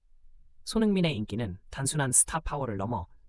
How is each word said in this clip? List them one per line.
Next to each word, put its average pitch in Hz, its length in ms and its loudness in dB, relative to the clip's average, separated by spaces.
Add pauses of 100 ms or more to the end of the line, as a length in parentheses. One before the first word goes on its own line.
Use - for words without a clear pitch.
(640)
손흥민의 190 520 2
인기는 104 420 -4 (120)
단순한 135 420 -2
스타 - 280 4
파워를 131 360 -4
넘어 98 300 -2 (220)